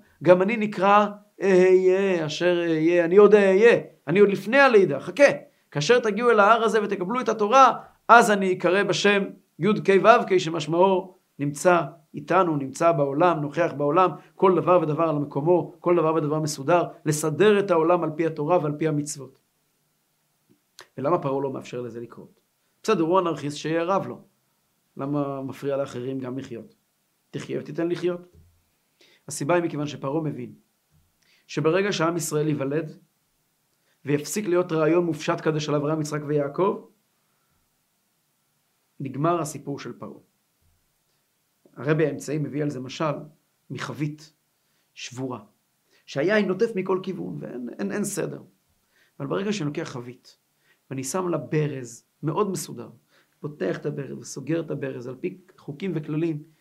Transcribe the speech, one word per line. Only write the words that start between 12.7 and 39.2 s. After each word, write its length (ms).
בעולם, 480
נוכח 380
בעולם, 320
כל 200
דבר 260
ודבר 280
על 60
מקומו, 640
כל 160
דבר 180
ודבר 260
מסודר, 440
לסדר 540
את 120
העולם 320
על 120
פי 100
התורה 380
ועל 140
פי 100
המצוות. 520
ולמה 220
פרעה 240
לא 100
מאפשר 280
לזה 180
לקרות? 400
בסדר, 200
הוא 160
אנרכיסט, 380
שיהיה 260
רב 240
לו. 140
למה 440
מפריע 360
לאחרים 420
גם 180
לחיות? 380
תחיה 280
ותיתן 300
לחיות. 460
הסיבה 280
היא 80
מכיוון 240
שפרעה 340
מבין 320
שברגע 440
שעם 260
ישראל 300
ייוולד, 500
ויפסיק 400
להיות 260
רעיון 340
מופשט 360
כזה 180
של 160
אברהם, 260
יצחק 260
ויעקב, 600
נגמר 420